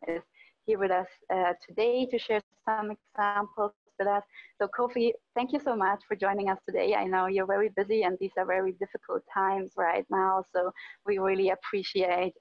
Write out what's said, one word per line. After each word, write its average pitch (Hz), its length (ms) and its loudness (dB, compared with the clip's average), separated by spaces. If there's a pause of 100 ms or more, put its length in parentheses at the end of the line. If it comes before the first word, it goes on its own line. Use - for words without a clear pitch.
is 170 160 -4 (420)
here 214 140 0
with 196 100 2
us, 180 180 0 (240)
uh, 185 220 2 (140)
today 240 400 0
to 247 100 -2
share 214 240 -2 (240)
some 214 260 -2
examples 208 800 -2 (260)
with 196 80 -2
us. 202 160 2 (360)
So 202 80 0
Kofi, 240 440 0 (240)
thank 247 180 -2
you 285 60 0
so 277 160 -2
much 202 320 0
for 214 80 -4
joining 196 340 0
us 190 160 0
today. 196 300 0
I 202 80 0
know 185 240 0
you're 190 180 0
very 196 240 2
busy 202 320 0
and 180 180 0
these 190 200 -4
are 185 60 0
very 190 260 0
difficult 185 500 -6 (100)
times 190 460 -2
right 170 320 0
now. 190 340 2 (120)
So 180 160 0 (340)
we 202 140 0
really 190 300 2
appreciate, 185 920 0